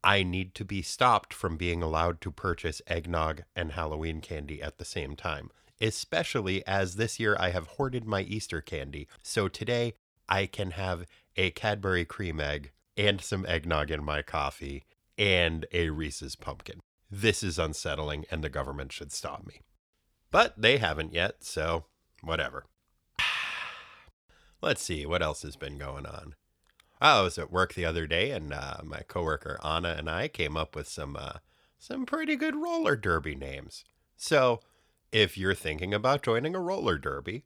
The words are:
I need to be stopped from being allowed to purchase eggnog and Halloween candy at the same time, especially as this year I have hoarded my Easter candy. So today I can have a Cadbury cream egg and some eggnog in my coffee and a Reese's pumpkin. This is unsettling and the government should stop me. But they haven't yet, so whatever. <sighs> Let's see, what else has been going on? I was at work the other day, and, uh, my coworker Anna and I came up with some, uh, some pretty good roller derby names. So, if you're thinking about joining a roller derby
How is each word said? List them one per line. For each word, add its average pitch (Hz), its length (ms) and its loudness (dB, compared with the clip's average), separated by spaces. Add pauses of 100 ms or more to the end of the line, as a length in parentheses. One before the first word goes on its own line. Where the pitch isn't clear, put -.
I 98 200 6
need 92 320 -2
to 101 100 -6
be 95 160 -4
stopped 117 520 4
from 85 220 -2
being 85 260 0
allowed 82 380 2
to 92 120 -6
purchase 85 540 -4
eggnog 82 580 -2 (120)
and 82 160 -2
Halloween 80 480 -4
candy 73 420 -8
at 71 180 -8
the 90 40 -10
same 71 320 -6
time, 76 360 -6 (280)
especially 110 880 0
as 95 300 2
this 113 200 0
year 107 220 4
I 90 120 2
have 87 160 -2
hoarded 127 380 -4
my 98 180 0
Easter 92 360 -4
candy. 71 480 -8 (140)
So 101 260 0
today 120 460 0 (340)
I 95 200 2
can 95 240 -4
have 90 340 -4 (320)
a 92 140 4
Cadbury 98 520 2
cream 80 380 -4
egg 73 320 -4 (240)
and 101 240 4
some 95 240 -2
eggnog 78 440 2
in 76 140 -2
my 73 180 -2
coffee 69 640 -4 (340)
and 87 540 4
a 85 200 2
Reese's 73 440 -6
pumpkin. - 460 -12 (280)
This 104 320 4
is 90 160 0
unsettling 76 720 -2
and 80 140 -2
the 73 60 -2
government 69 420 -6
should - 220 -12
stop - 340 -8
me. - 140 -20 (680)
But 180 320 4
they 123 160 8
haven't 80 360 0
yet, 85 320 0
so 82 400 0 (360)
whatever. 78 440 -2 (520)
<sighs> - 1500 -6
Let's - 180 2
see, 76 240 -4
what 85 160 2
else 76 200 0
has 69 160 -10
been 71 200 -10
going 69 280 -8
on? 73 300 -14 (680)
I 135 180 8
was 92 180 4
at 82 140 -6
work 90 220 2
the 87 100 -2
other 80 240 0
day, 90 240 2
and, 78 220 -6
uh, 69 280 -6
my 76 200 -10
coworker 78 600 -4
Anna 82 280 0
and 78 200 -4
I 101 200 -2
came 78 260 -2
up 80 180 -2
with - 140 -6
some, 71 300 -8
uh, 69 220 -10 (380)
some 262 280 -8
pretty 311 320 -2
good 302 180 0
roller 320 400 2
derby 80 400 0
names. 67 480 -10 (320)
So, 127 460 4 (500)
if 107 260 6
you're 95 160 4
thinking 87 400 -2
about 127 300 2
joining 123 320 2
a 190 60 -2
roller 170 360 2
derby 71 480 -6